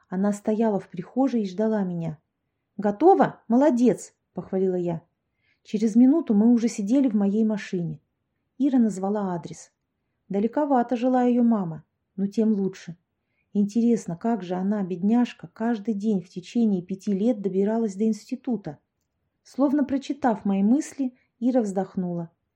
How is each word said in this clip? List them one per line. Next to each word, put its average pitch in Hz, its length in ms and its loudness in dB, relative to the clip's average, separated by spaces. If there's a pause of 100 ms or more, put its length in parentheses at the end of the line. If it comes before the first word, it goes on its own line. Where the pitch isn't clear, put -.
она 196 240 0
стояла 214 460 0
в - 100 -8
прихожей 240 540 -2
и 196 60 -4
ждала 208 340 -2
меня. 170 360 -6 (580)
«Готова? 214 720 2
Молодец!» 240 680 2 (200)
похвалила 190 400 -2
я. 175 280 -4 (600)
Через 214 340 0
минуту 262 380 6
мы 220 180 6
уже 233 160 2
сидели 240 400 0
в 202 60 -2
моей 208 300 2
машине. 185 560 -4 (580)
Ира 262 200 2
назвала 196 560 0
адрес. - 380 -12 (560)
Далековато 240 680 0
жила 254 260 0
её 247 200 2
мама, 190 420 0 (320)
но 196 100 -2
тем 220 260 0
лучше. 190 440 -4 (580)
Интересно, 208 600 0
как 233 260 -4
же 180 120 -6
она, 196 280 -2
бедняжка, 190 720 -2
каждый 226 420 -4
день 202 280 -2
в - 80 -18
течение 202 520 -2
пяти 190 300 -6
лет 208 300 0
добиралась 202 520 -2
до 202 100 -2
института? 214 720 -6 (640)
Словно 277 420 0
прочитав 269 600 -4
мои 196 180 0
мысли, 254 520 0 (240)
Ира 247 220 2
вздохнула. 185 720 -4 (260)